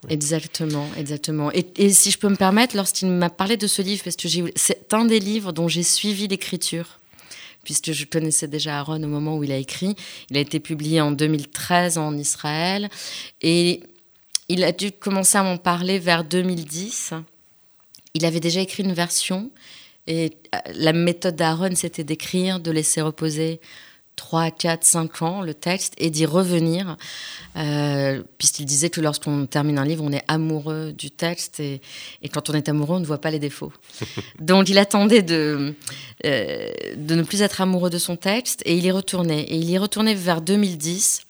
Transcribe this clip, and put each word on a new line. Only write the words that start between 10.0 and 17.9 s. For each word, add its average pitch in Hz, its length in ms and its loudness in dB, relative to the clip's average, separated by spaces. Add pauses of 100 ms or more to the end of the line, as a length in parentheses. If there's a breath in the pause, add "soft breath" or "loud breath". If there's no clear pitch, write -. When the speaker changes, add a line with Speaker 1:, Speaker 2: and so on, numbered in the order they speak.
Speaker 2:
Il 135 60 0
a 143 40 2
été 147 180 0
publié 156 420 0
en 147 100 4
deux 147 160 2
mille 151 220 0
treize 175 500 0
en 151 180 -2
Israël, 165 720 -2 (540 loud breath)
et 175 400 4 (680)
il 180 160 2
a 165 80 4
dû 196 180 -4
commencer 196 460 2
à 202 60 4
m'en 185 160 0
parler 180 400 0
vers 170 260 2
deux 175 180 0
mille 175 220 -2
dix. 170 480 -8 (1000)